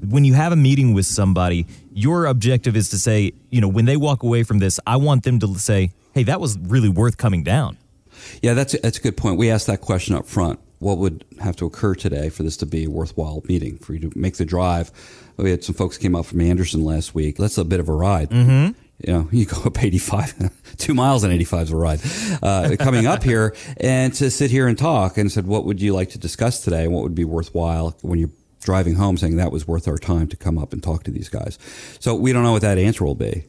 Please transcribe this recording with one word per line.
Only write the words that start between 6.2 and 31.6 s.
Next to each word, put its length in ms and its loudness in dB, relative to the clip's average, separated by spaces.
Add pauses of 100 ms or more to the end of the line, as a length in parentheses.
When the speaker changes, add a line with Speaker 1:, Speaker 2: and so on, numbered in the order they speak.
Speaker 1:
that 160 0
was 180 -4
really 300 2
worth 300 2
coming 260 0
down." 340 0 (640)
Speaker 2:
Yeah, 120 2
that's, 260 0
that's 180 0
a 40 -12
good 160 -2
point. 200 0
We 120 4
asked 180 0
that 140 -2
question 340 0
up 100 -4
front. 340 -2 (200)
What 200 -2
would 260 -2 (160)
have 160 -4
to 80 -4
occur 300 -2
today 340 -4
for 140 -8
this 140 -4
to 80 -4
be 200 -4
a 40 -4
worthwhile 600 -6
meeting, 300 -2
for 140 -12
you 60 -6 (100)
to 80 -10
make 200 -2
the 80 -2
drive? 460 0 (440)
We 160 0
had 140 -2
some 100 -4
folks 220 -4
came 180 0
up 120 -4
from 120 -4
Anderson 460 0
last 280 -4
week. 220 -2
That's 220 -2
a 80 0
bit 160 0
of 80 -4
a 40 0
ride. 360 0
Speaker 1:
Mm-hmm. 500 4 (200)
Speaker 2:
You 140 -2
know, 180 0
you 140 2
go 180 -6
up 200 0
eighty-five, 680 -2 (140)
<laughs> 120 -20
two 180 -2
miles 280 2
on 80 2
eighty-five 320 0
is 80 -4
a 40 -2
ride, 260 0 (400)
uh, 380 0
coming 260 2
up 160 0
here 340 2 (120)
<laughs> 120 -14
and 360 2
to 160 0
sit 180 0
here 180 4
and 80 2
talk, 440 0
and 120 2
said, 140 -2
"What 200 -2
would 140 -2
you 140 0
like 180 -2
to 60 -16
discuss 460 -4
today, 220 0
and 80 0
what 100 -2
would 100 -4
be 100 -2
worthwhile?" 760 -2
when 160 -2
you're 140 0 (280)
driving 360 0
home, 200 2
saying, 200 0
"That 160 0
was 160 -6
worth 200 -2
our 120 -2
time 300 0
to 60 -12
come 220 -4
up 160 -6
and 80 -8
talk 220 -4
to 80 -8
these 180 -10
guys." 300 -10 (400)